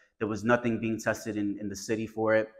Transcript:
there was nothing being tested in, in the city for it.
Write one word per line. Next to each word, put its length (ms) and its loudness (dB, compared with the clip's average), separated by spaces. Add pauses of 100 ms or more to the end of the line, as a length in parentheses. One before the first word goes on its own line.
(180)
there 100 0
was 160 -4
nothing 360 4
being 180 -2
tested 380 -2
in, 240 -2
in 80 -6
the 80 -8
city 300 -4
for 280 2
it. 140 4 (120)